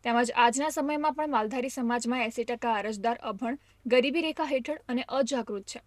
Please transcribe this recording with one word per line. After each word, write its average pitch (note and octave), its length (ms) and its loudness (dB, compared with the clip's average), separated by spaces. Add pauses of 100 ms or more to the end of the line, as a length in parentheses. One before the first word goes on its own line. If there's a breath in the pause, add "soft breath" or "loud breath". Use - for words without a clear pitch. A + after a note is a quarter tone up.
તેમજ A#3 300 2
આજના B3 340 4
સમયમાં D4+ 440 0
પણ D4+ 160 -2
માલધારી A#3+ 400 0
સમાજમાં A#3+ 540 0
એંસી A3+ 200 -4
ટકા A#3 300 -2
અરજદાર G#3+ 480 -2
અભણ, A#3 360 -4 (280 soft breath)
ગરીબી B3+ 360 4
રેખા D#4 220 -2
હેઠળ C#4+ 360 -2 (100)
અને B3 180 -2
અજાગૃત A#3+ 580 -2
છે. - 220 -14